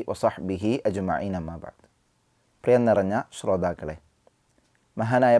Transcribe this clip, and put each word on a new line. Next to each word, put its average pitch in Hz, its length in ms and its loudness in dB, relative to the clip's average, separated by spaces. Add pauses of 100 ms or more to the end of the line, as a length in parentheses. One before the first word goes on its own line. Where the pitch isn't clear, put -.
വസഹ്ബിഹി 98 640 -2 (180)
അജ്മഈൻ, 92 500 -4
അമ്മാ 80 220 -10
ബഅദ്. - 240 -20 (800)
പ്രിയം 123 260 4
നിറഞ്ഞ 101 240 2 (240)
ശ്രോതാക്കളെ, 87 580 -2 (1000)
മഹാനായ 120 420 4